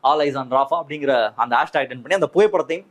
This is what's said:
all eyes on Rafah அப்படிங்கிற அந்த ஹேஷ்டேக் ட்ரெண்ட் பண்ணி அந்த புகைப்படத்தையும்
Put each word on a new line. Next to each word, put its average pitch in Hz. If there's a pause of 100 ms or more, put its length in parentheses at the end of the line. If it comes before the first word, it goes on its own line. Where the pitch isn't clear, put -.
(100)
all 151
eyes 139
on 123
Rafah 139
அப்படிங்கிற 143 (300)
அந்த 120
ஹேஷ்டேக் 147
ட்ரெண்ட் 127
பண்ணி 180
அந்த 151
புகைப்படத்தையும் 185